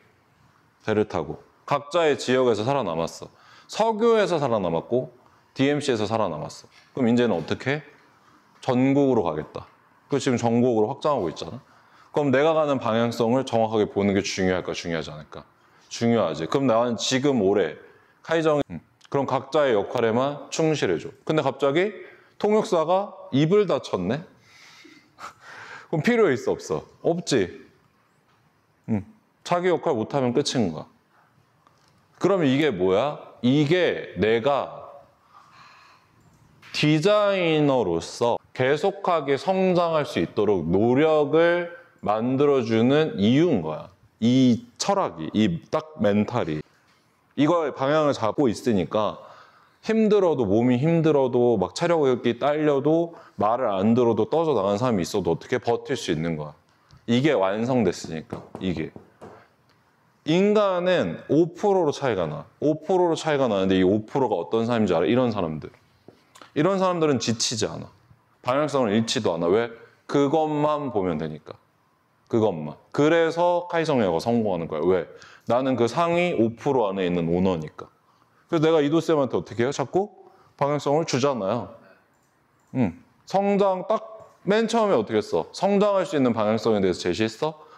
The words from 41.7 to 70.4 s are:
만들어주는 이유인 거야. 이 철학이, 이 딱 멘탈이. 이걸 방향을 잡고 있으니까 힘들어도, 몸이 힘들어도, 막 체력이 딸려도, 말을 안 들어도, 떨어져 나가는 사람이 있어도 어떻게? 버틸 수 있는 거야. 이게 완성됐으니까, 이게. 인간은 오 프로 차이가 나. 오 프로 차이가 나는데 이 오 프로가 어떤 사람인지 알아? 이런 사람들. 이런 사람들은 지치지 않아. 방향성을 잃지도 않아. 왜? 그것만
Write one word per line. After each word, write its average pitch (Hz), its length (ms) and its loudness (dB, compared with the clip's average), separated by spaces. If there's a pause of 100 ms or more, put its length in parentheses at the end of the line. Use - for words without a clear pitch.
만들어주는 127 1200 2
이유인 123 440 4
거야. 78 280 -8 (300)
이 123 460 2 (120)
철학이, 117 540 -2
이 95 280 2 (100)
딱 - 300 -6
멘탈이. 101 600 0 (760)
이걸 151 380 0
방향을 143 380 0
잡고 113 360 0
있으니까 98 720 -2 (640)
힘들어도, 196 640 2
몸이 120 320 4
힘들어도, 135 800 2
막 92 160 -2
체력이 135 640 0
딸려도, 151 760 0 (220)
말을 113 340 0
안 101 240 2
들어도, 117 360 2
떨어져 156 240 0
나가는 101 240 0
사람이 113 240 0
있어도 87 300 -2
어떻게? 123 260 -4
버틸 120 380 -4
수 - 140 -6
있는 82 260 -4
거야. 76 180 -10 (520)
이게 131 260 2
완성됐으니까, 95 1080 -2 (180)
이게. 82 320 -4 (1300)
인간은 180 1000 2
오 160 260 2
프로 190 360 2
차이가 107 360 -2
나. 73 200 -8 (140)
오 151 220 0
프로 180 320 2
차이가 143 340 0
나는데 95 300 2
이 95 40 4
오 107 240 2
프로가 123 300 -2
어떤 113 280 -2
사람인지 110 300 0
알아? 85 120 2
이런 123 240 2
사람들. 82 400 -6 (840)
이런 185 240 0
사람들은 165 400 0
지치지 113 480 -4
않아. 80 240 -10 (520)
방향성을 135 500 0
잃지도 110 420 0
않아. 85 140 -2
왜? 113 220 2 (360)
그것만 147 840 0